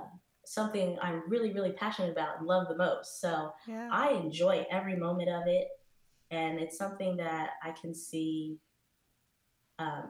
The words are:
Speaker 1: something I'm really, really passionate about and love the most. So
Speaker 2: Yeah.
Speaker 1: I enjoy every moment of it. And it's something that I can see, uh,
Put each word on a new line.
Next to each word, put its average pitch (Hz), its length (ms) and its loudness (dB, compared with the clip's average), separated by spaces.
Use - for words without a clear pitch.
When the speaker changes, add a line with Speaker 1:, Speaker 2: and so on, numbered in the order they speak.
Speaker 1:
something 202 560 0
I'm 165 280 -2
really, 220 240 2
really 190 180 2
passionate 208 400 0
about 156 280 -2
and 160 80 -4
love 180 200 4
the 165 80 -2
most. - 460 0
So 156 320 0
Speaker 2:
Yeah. 226 260 -6
Speaker 1:
I 254 200 4
enjoy 170 580 4
every 190 280 0
moment 175 320 2
of 175 180 0
it. 180 220 4
And 160 280 0
it's 160 180 -4
something 190 400 0
that 160 340 -2
I 160 80 -6
can 165 240 -8
see, 156 640 -4
uh, 151 300 -4